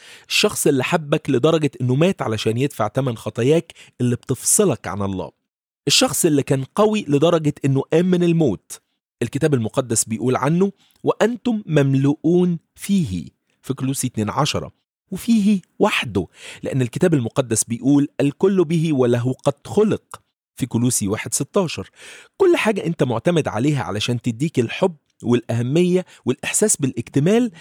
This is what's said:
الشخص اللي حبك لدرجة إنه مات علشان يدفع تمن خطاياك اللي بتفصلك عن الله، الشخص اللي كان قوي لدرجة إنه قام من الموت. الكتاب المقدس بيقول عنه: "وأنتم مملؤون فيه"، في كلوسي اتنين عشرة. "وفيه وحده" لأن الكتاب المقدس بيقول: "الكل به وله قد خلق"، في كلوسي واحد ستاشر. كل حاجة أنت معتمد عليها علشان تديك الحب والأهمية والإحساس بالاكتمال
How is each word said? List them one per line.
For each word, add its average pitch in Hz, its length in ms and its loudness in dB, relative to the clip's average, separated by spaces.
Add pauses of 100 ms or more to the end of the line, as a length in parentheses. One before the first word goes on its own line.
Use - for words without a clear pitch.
(280)
الشخص - 400 0
اللي 131 160 2
حبك 156 460 -2
لدرجة 147 420 2 (100)
إنه 127 140 0
مات 170 260 2
علشان 110 360 -2
يدفع 123 300 -2
تمن 127 300 -4
خطاياك 135 560 0 (280)
اللي 120 140 0
بتفصلك - 720 -2
عن 98 140 -6
الله، 95 300 -6 (560)
الشخص - 380 0
اللي 147 180 2
كان 135 200 -2
قوي 214 440 0
لدرجة 151 460 2 (120)
إنه 135 160 2
قام 165 240 0
من 180 180 2
الموت. 160 580 0 (400)
الكتاب 143 320 0
المقدس 117 500 -2
بيقول 117 320 -2
عنه: 175 360 0 (320)
"وأنتم 226 640 0
مملؤون 151 920 2 (160)
فيه"، 101 540 -2 (320)
في - 120 -8
كلوسي 135 340 -4
اتنين 110 220 -4
عشرة. 101 420 -4 (400)
"وفيه 208 500 2 (180)
وحده" 113 480 0 (360)
لأن 131 180 -2
الكتاب 165 320 0
المقدس 117 500 -2
بيقول: 143 440 2 (140)
"الكل 185 440 2
به 160 280 0
وله 123 400 2
قد - 340 -4
خلق"، - 540 -2 (340)
في 131 100 -4
كلوسي 120 420 0
واحد 107 260 -4
ستاشر. 147 560 -4 (480)
كل 349 200 4
حاجة 208 280 -2
أنت 170 180 -2
معتمد 135 440 0
عليها 120 360 0
علشان 101 380 -4
تديك 127 380 -2
الحب 165 360 -2 (280)
والأهمية 127 840 0 (200)
والإحساس - 520 -2
بالاكتمال 160 840 0